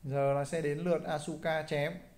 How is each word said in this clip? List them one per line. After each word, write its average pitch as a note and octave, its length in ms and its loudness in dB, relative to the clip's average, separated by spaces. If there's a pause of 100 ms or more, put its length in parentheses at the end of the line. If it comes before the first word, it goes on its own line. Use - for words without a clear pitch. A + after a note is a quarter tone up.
Giờ C#3 280 2
là C#3 120 2
sẽ D#3+ 160 -2
đến D3 180 0
lượt E3+ 260 2
Asuka D#3 580 -2
chém. D3+ 300 0 (260)